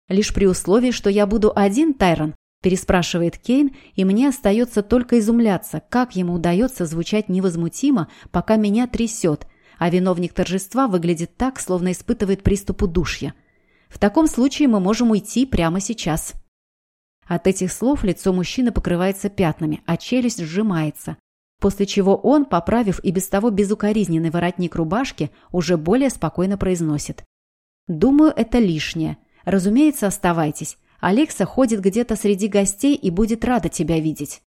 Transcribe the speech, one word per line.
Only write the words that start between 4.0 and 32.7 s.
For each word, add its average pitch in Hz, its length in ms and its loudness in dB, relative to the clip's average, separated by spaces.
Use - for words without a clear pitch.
мне 220 240 2
остаётся 226 520 0
только 240 380 2
изумляться, 214 680 0
как 247 280 -2
ему 175 180 -2
удаётся 175 540 0
звучать 170 420 -4
невозмутимо, 180 800 0
пока 180 240 0
меня 220 320 2
трясёт, 196 580 -2
а 170 120 0
виновник 180 440 0
торжества 190 540 -2
выглядит 170 500 -2
так, 262 220 -4
словно 180 320 -2
испытывает - 500 -2
приступ 196 400 0
удушья. 165 540 -2
«В - 100 -14
таком 208 260 2
случае 285 420 2
мы 220 120 2
можем 220 320 2
уйти 185 340 0
прямо 170 340 0
сейчас». - 540 -6
От 170 180 -2
этих 185 260 0
слов 277 320 -2
лицо 185 300 0
мужчины 214 380 -2
покрывается 185 580 -2
пятнами, 156 560 -2
а 165 120 -2
челюсть 240 440 -2
сжимается, 165 760 -4
после 202 260 0
чего 196 300 2
он, 285 300 2
поправив 202 580 0
и 202 80 0
без 185 160 -2
того 202 220 0
безукоризненный 196 800 0
воротник 175 460 -4
рубашки, 170 540 -2
уже 175 260 0
более 226 320 2
спокойно 196 480 -4
произносит: 170 680 -4
«Думаю, 277 480 4
это 240 240 0
лишнее. 160 580 -2
Разумеется, 208 640 2
оставайтесь. 165 720 -2
Алекса 208 460 0
ходит 226 360 0
где-то 208 340 0
среди 202 320 0
гостей 202 480 2